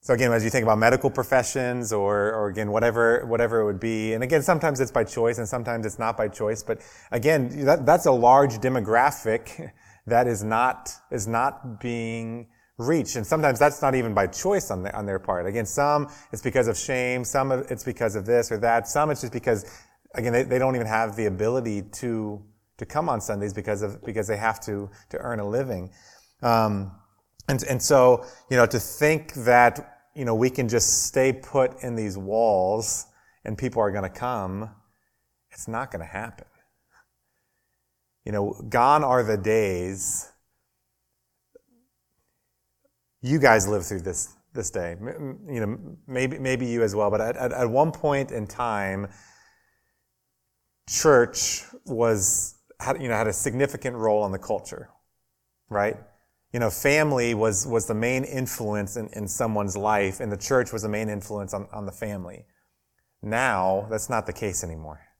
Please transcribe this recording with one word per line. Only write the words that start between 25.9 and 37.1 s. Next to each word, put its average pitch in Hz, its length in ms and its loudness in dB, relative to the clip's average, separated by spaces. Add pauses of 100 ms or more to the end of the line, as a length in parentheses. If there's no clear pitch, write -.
Um, 107 480 2 (580)
and, 131 140 0
and 127 180 -2
so, 127 420 8 (280)
you 127 60 4
know, 120 100 8
to 123 120 0
think 151 540 0
that, 120 600 4 (200)
you 143 100 -6
know, 117 100 0
we 127 160 2
can 127 180 -2
just - 380 0
stay 131 260 2
put 131 500 -2
in 120 120 -6
these 107 220 -4
walls 104 920 0 (380)
and 107 120 -8
people 123 240 -2
are 104 100 2
gonna 95 180 -4
come, 107 600 -8 (800)
it's - 180 -16
not 117 220 -8
gonna 82 160 -10
happen. 101 400 -14 (1800)